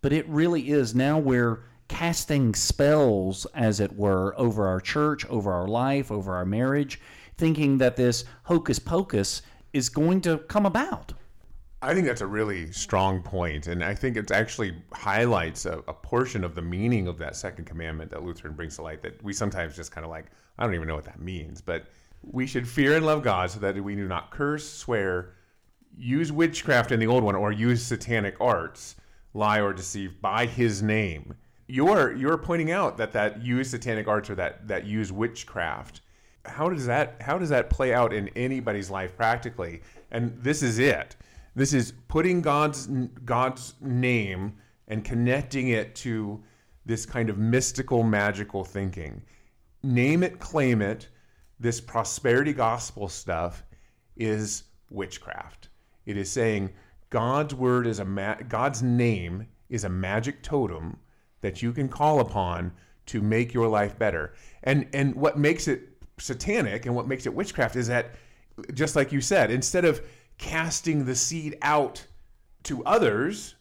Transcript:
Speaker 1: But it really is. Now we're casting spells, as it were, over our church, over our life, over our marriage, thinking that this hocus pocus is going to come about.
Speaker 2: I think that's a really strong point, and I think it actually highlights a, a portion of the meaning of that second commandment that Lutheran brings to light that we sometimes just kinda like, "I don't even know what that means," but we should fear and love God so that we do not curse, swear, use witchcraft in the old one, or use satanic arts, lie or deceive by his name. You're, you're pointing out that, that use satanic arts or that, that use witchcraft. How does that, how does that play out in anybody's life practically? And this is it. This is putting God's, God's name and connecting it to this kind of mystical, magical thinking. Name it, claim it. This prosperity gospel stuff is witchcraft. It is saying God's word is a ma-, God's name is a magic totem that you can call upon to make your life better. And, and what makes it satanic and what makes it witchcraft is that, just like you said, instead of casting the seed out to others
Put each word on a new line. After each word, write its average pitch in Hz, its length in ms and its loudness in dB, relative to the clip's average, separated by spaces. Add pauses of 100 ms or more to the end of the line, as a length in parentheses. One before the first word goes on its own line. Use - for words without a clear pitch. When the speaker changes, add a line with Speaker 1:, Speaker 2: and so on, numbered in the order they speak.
Speaker 1:
But 135 140 2
it 156 120 2
really 156 440 2
is. 131 240 4
Now 139 240 4
we're 123 460 2 (240)
casting 147 640 2
spells, 117 1000 4
as 110 240 4
it 101 160 0
were, 98 440 2
over 110 280 2
our 92 140 2
church, 151 460 0
over 104 260 -2
our 90 160 0
life, 131 420 0
over 98 240 -4
our 90 120 0
marriage, 131 520 0 (380)
thinking 147 400 4
that 127 200 4
this 123 280 2 (200)
hocus 165 340 2
pocus 160 640 0 (320)
is 127 160 0
going 175 320 4
to 165 160 2
come 202 260 0
about. 220 480 0 (680)
Speaker 2:
I 135 100 0
think 180 140 4
that's 120 160 0
a 98 40 -4
really 98 460 -2
strong 95 500 2
point, 82 440 -4
and 85 180 -2
I 98 100 -2
think 123 220 -2
it 104 140 -4
actually 107 440 0 (200)
highlights 101 720 0
a, 82 200 -6
a - 60 -8
portion 123 500 -2
of 85 120 -4
the 85 80 -6
meaning 95 440 0
of 82 120 -6
that 78 180 -8
second 85 300 -10
commandment 80 440 -10
that 78 140 -10
Lutheran 82 300 -10
brings 80 220 -10
to 80 60 -14
light 78 200 -12
that - 200 -12
we 101 120 -6
sometimes 92 420 -4
just 85 160 -14
kinda 80 160 -12
like, 80 220 -14 (280)
"I - 60 0
don't 107 100 0
even 80 140 -4
know 80 60 -4
what 76 100 -8
that - 160 -18
means," 80 400 -10
but 82 240 -6 (380)
we 131 240 -4
should 123 200 -4
fear 139 300 4
and 160 80 2
love 151 180 2
God 92 280 2
so 104 100 -10
that 98 240 -2
we 101 100 -6
do 101 140 -4
not 90 220 -6
curse, 147 360 -4
swear, 95 680 -4 (600)
use 139 380 -2
witchcraft 147 580 2
in 117 100 2
the 110 60 2
old 120 160 4
one, 104 120 2
or 104 180 0
use 117 300 2
satanic 113 580 -2
arts, 98 560 -2 (380)
lie 104 260 2
or 101 140 0
deceive 92 480 -8
by 107 240 0
his 117 360 0
name. 104 520 0 (320)
You're, 143 500 4
you're 143 220 0
pointing 165 320 0
out 175 260 0
that, 110 160 -2
that 104 300 0
use 123 260 0
satanic 117 400 -4
arts 107 220 0
or 104 60 -4
that, 92 320 -4
that 98 160 -2
use 104 280 -2
witchcraft. 92 880 -6 (460)
How 156 240 -2
does 147 160 -2
that, 127 340 0
how 143 180 -2
does 180 120 -2
that 123 180 2
play 127 240 2
out 120 200 4
in 101 240 -2
anybody's 117 540 -2
life 92 260 -6
practically? 110 640 -2 (280)
And 117 320 -2
this 143 200 0
is 113 160 0
it. 120 380 2 (400)
This 117 160 2
is 135 200 2 (160)
putting 175 340 2
God's, 147 440 0 (380)
God's 127 560 0
name 113 720 0 (340)
and 107 160 -6
connecting 127 640 0
it 113 280 0
to 107 460 -6 (420)
this 117 220 -4
kind 117 240 -2
of 98 80 -4
mystical, 123 640 2
magical 101 600 0
thinking. 90 580 -8 (600)
Name 135 400 4
it, - 180 -2
claim 127 420 2
it. 107 260 -2 (520)
This 117 200 -2
prosperity 127 720 0
gospel 113 560 -2
stuff 85 560 -6 (520)
is 107 480 -2 (260)
witchcraft. - 800 -12 (360)
It 104 140 -6
is 98 120 -4
saying 107 400 0 (380)
God's 135 460 0
word 123 320 2
is 107 140 0
a 98 40 -4
ma-, 98 320 -4 (120)
God's 117 340 -2
name 110 640 0 (240)
is 107 140 -4
a 98 40 -2
magic 98 540 -2
totem 87 560 -2 (420)
that 92 220 -6
you 117 100 0
can 135 160 -2
call 147 320 4
upon 90 520 0 (340)
to 113 140 -4
make 113 340 2
your 117 140 4
life 104 300 2
better. 87 340 -2 (320)
And, 139 280 2
and 139 220 2
what 147 240 0
makes 156 300 2
it - 240 -4 (240)
satanic 127 680 -2
and 123 80 0
what 120 140 -2
makes 131 180 -4
it - 80 -4
witchcraft 143 420 -2
is 120 120 0
that, 120 260 -2 (580)
just 143 240 0
like 139 160 2
you 139 80 2
said, 180 300 4
instead 135 340 2
of 151 160 4 (380)
casting 160 640 -2
the 127 100 0
seed 151 480 -4
out 143 420 2 (600)
to - 200 -6
others 175 760 2